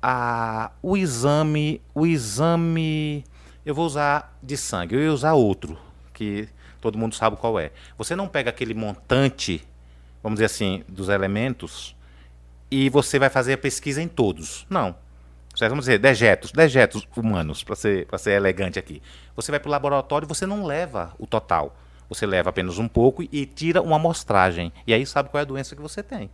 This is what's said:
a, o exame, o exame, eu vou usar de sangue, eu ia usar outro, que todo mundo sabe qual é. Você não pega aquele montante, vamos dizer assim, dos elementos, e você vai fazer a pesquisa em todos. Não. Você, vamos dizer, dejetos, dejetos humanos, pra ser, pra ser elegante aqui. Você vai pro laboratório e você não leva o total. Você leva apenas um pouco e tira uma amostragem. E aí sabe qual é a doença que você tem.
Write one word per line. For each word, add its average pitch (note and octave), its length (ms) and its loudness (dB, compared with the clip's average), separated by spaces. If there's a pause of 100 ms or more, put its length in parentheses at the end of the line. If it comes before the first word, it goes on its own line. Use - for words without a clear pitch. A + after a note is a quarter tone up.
a, A#2 680 -2 (100)
o F#3 160 0
exame, D3+ 840 0 (120)
o D3+ 120 2
exame, D#3 1160 0 (420)
eu D3+ 100 -4
vou E3 100 0
usar D3 560 0
de C3+ 160 -8
sangue, F2 380 -4
eu C#3 60 2
ia D#3 120 2
usar D3 200 2
outro, G2+ 440 2 (360)
que G#2 360 -8 (320)
todo G#2+ 160 -2
mundo A2+ 180 -2
sabe A2 200 0
qual A2+ 240 -2
é. D2+ 120 -4 (260)
Você C3+ 180 -4
não G3 120 -4
pega C3 220 -2
aquele A#2 240 -6
montante, A2 920 -2 (560)
vamos G#2+ 140 -4
dizer A2 80 4
assim, G2 420 -2
dos F#2+ 220 -8
elementos, G2+ 840 -4 (760)
e C3+ 180 2
você C#3 300 2
vai C3+ 100 6
fazer B2+ 240 2
a - 40 -2
pesquisa C#3 440 -4
em E3+ 60 -6
todos. F#2 600 -2
Não. B2+ 260 -2 (600)
Você, A2+ 120 2
vamos C3 180 -2
dizer, B2 120 6
dejetos, A2 540 6
dejetos C3 540 4 (120)
humanos, F#2+ 460 -2
pra G#2+ 120 -6
ser, G2 300 0
pra G2 120 -6
ser G#2 140 0
elegante G2 460 2
aqui. D#2 240 -12 (340)
Você - 160 -6
vai D3 80 -2
pro D3 100 -10
laboratório C#3+ 560 0
e - 20 -14
você D#3+ 180 -6
não G3+ 180 -4
leva C#3 540 -6
o - 80 -12
total. D#2+ 500 -2 (320)
Você - 180 -6
leva F#2 260 2
apenas F2+ 260 -4
um A#2 100 -2
pouco B2+ 360 4
e C#3+ 220 -6
tira E3 360 -2
uma D#3 160 0
amostragem. F#2 760 0 (140)
E A2+ 80 2
aí A#2+ 120 2
sabe C#3 240 -4
qual D3 100 -4
é - 20 -2
a D3 40 -2
doença C3+ 300 -10
que C#3+ 60 -18
você D3+ 220 -12
tem. F3+ 300 -12